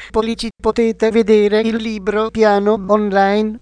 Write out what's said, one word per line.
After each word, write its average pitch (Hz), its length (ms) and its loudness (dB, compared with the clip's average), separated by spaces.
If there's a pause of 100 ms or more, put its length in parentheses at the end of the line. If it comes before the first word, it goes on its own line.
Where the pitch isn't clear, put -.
(100)
Policy 226 440 -4
potete 220 560 0
vedere 214 500 2
il 226 160 -2
libro 214 520 -4
Piano 214 500 2 (100)
online 208 720 0